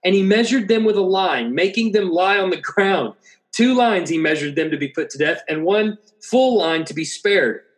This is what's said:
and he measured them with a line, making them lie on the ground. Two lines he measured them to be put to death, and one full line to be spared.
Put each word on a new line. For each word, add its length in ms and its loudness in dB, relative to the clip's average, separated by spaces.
and 100 2
he 80 4
measured 460 2
them 160 2
with 120 2
a 60 2
line, 520 0
making 380 0
them 180 0
lie 280 2
on 120 0
the 100 -4
ground. 540 -2
Two 220 2
lines 340 2
he 100 -2
measured 360 -2
them 160 -2
to 60 -4
be 120 -6
put 220 -6
to 80 -16
death, 300 -2
and 160 -4
one 340 0
full 360 2
line 260 -2
to 100 -14
be 100 -6
spared. 580 -2